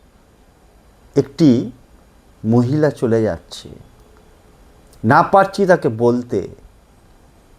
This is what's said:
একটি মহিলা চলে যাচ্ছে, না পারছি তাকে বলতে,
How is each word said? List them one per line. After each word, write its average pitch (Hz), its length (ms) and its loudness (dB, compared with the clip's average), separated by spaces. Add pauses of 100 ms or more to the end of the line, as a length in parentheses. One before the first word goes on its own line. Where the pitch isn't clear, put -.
(1160)
একটি 143 340 2 (920)
মহিলা 123 460 0 (120)
চলে 113 180 0 (100)
যাচ্ছে, - 400 -12 (1400)
না 131 160 4 (120)
পারছি 196 300 2 (100)
তাকে 160 160 0 (160)
বলতে, 120 360 -2 (1200)